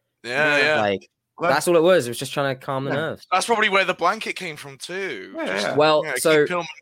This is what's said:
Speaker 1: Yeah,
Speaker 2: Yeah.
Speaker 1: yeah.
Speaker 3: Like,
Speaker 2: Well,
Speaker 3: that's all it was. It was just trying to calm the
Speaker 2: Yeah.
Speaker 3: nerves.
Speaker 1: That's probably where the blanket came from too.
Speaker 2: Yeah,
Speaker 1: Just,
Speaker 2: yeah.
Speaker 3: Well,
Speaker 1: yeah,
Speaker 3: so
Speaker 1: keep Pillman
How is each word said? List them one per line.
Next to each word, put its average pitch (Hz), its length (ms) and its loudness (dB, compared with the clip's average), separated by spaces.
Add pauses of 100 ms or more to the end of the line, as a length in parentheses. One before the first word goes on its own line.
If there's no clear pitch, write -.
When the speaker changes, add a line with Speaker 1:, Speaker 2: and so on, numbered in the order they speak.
(240)
Speaker 1:
Yeah, 143 340 2
Speaker 2:
Yeah. 147 60 4 (120)
Speaker 1:
yeah. 123 40 0
Speaker 3:
Like, 101 280 -2 (300)
Speaker 2:
Well, 160 120 0
Speaker 3:
that's 147 180 2
all 175 80 4
it 160 60 6
was. 170 240 4
It 120 40 -6
was 117 80 -8
just 135 140 -8
trying 139 240 -2
to 135 40 -20
calm 135 260 -6
the 139 60 -4
Speaker 2:
Yeah. 151 40 -2
Speaker 3:
nerves. 147 340 -6
Speaker 1:
That's 185 160 0
probably 220 220 2
where 190 160 2
the 180 100 0
blanket 202 420 -2
came 170 200 -10
from 139 220 -18
too. 156 580 -10
Speaker 2:
Yeah, 320 100 -6
Speaker 1:
Just, 101 200 -2
Speaker 2:
yeah. 120 100 -2
Speaker 3:
Well, 151 300 4
Speaker 1:
yeah, 147 100 -4
Speaker 3:
so 151 300 4
Speaker 1:
keep 180 100 -4
Pillman 170 100 -4 (160)